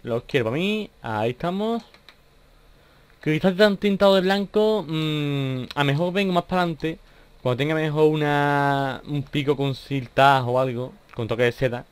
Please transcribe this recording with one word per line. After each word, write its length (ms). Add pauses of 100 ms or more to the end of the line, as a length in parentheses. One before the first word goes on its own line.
lo 220
quiero 220
para 100
mí. 340 (120)
Ahí 300
estamos. 520 (1400)
Cristal 340
tan 220
tintado 380
de 60
blanco. 680
Mm, 800 (100)
a 80
mejor 300
vengo 200
más 120
para 180
adelante. 360 (420)
Cuando 160
tenga 180
mejor 300
una, 1000
un 180
pico 340
con 180
siltaj 720
o 120
algo, 340 (200)
con 140
toque 160
de 80
seda. 400